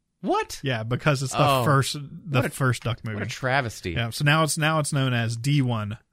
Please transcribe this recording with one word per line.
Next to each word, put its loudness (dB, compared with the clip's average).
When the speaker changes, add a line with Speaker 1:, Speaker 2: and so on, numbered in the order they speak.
Speaker 1:
What? -2
Speaker 2:
Yeah, -2
because 0
it's -6
the 0
Speaker 1:
Oh, 4
Speaker 2:
first, 4
the -2
Speaker 1:
what 2
a, -2
Speaker 2:
first 0
Duck -4
movie. -6
Speaker 1:
what -6
a -6
travesty. -2
Speaker 2:
Yeah, -2
so -6
now 6
it's, -2
now 2
it's -2
known 2
as 0
D 2
one, -2